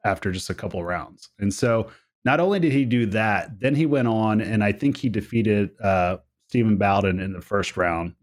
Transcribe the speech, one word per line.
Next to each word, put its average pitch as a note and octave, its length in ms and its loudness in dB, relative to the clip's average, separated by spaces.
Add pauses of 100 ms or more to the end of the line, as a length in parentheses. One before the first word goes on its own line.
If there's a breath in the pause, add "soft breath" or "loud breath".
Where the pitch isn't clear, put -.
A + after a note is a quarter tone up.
after G2 260 -2
just F#2 180 -6
a F#2+ 40 -6
couple F#2 300 -8
rounds. - 460 -8 (100)
And G2+ 140 0
so A2+ 380 0 (320 loud breath)
not C#3+ 160 2
only F#3+ 200 2
did E3 120 2
he C3+ 140 2
do A#2+ 220 2
that, G#2 520 -2
then C3+ 160 0
he D#3 100 2
went C#3 220 2
on, A2 320 2
and G#2+ 240 0
I G#2 80 4
think C3+ 260 -2
he C3 120 -2
defeated, G#2 640 0 (100)
uh, F#2 360 0 (300)
Stephen A2 300 2
Bowden G2 420 2
in F#2+ 140 -6
the F2+ 80 -12
first G2+ 340 -4
round, E2+ 480 -2